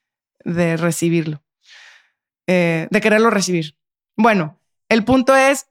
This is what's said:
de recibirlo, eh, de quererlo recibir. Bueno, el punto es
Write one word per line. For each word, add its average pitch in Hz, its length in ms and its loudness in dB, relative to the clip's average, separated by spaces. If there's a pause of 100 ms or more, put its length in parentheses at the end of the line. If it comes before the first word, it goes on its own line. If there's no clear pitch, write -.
(440)
de 170 320 -2
recibirlo, 165 680 -4 (1040)
eh, 170 440 0
de 202 100 0
quererlo 214 280 2
recibir. 180 480 -4 (400)
Bueno, 208 420 0 (300)
el 220 160 2
punto 262 300 2
es 269 360 2